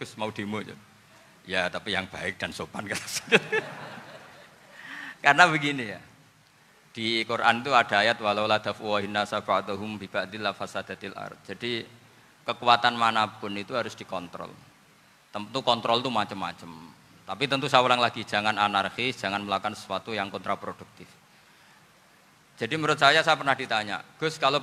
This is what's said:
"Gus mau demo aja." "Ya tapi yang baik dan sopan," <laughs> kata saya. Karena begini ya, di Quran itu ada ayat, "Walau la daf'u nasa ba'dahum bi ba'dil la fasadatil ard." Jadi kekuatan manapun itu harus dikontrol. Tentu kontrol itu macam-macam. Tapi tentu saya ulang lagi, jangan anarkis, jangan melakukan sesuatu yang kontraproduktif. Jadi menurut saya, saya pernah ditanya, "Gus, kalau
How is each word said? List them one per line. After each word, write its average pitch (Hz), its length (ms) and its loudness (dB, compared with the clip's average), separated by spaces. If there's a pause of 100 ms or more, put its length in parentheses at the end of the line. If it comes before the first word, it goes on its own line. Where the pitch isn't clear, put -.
"Gus - 160 -12
mau 107 160 -6
demo 104 320 -6
aja." - 80 -16 (720)
"Ya 92 240 0
tapi 90 240 -6
yang 92 160 -2
baik 90 320 -8
dan 85 160 -6
sopan," 98 320 -8
<laughs> - 0 -
kata 104 160 -6
saya. - 360 2 (1800)
Karena 147 240 8
begini 143 480 0
ya, 87 80 -12 (960)
di 113 320 0
Quran 113 320 4
itu 135 160 2
ada 110 240 4
ayat, 113 160 4
"Walau 107 320 0
la 107 160 2
daf'u 104 320 -2 (160)
nasa 104 320 -2
ba'dahum 101 560 -2
bi 98 80 -12
ba'dil 98 320 -6
la 101 160 -2
fasadatil 95 560 -10
ard." 101 320 -12
Jadi 113 400 -6 (640)
kekuatan 120 480 4
manapun 110 640 2
itu 123 160 -6
harus 110 160 -4
dikontrol. 87 560 -10 (800)
Tentu 107 320 -8
kontrol 117 400 4
itu 131 80 -4
macam-macam. 98 640 -4 (580)
Tapi 98 160 -4
tentu 135 240 0
saya 127 160 8
ulang 123 160 4
lagi, 113 240 0
jangan 107 320 0
anarkis, 101 640 0
jangan 101 240 -4
melakukan 101 320 -2
sesuatu 98 400 -6
yang 98 160 -4
kontraproduktif. 98 720 -8 (1500)
Jadi 117 160 -2
menurut 151 240 0
saya, 151 240 6
saya 156 160 4
pernah 139 160 2
ditanya, 110 480 -4 (160)
"Gus, 156 220 -4
kalau 143 220 2